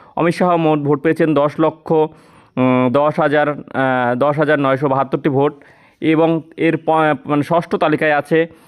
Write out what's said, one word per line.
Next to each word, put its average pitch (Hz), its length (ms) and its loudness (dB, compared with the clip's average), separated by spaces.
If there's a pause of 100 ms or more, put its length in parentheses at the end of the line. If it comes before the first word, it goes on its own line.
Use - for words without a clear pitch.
(160)
অমিত 165 180 0
শাহ 180 220 0
মোট 160 220 0
ভোট 143 240 -2
পেয়েছেন 156 320 0
দশ 143 240 0
লক্ষ, 156 340 -2
উম, 127 1000 -2
দশ 147 280 0
হাজার, 147 300 0
আহ, 127 640 -2
দশ 139 220 0
হাজার 151 240 0
নয়শো 135 280 0
বাহাত্তরটি 135 400 -2
ভোট 143 240 0 (480)
এবং 160 400 2 (160)
এর 160 200 0
প-, 156 380 0 (120)
মানে 147 160 0
ষষ্ঠ 165 340 -2
তালিকায় 151 380 0
আছে 160 320 0 (220)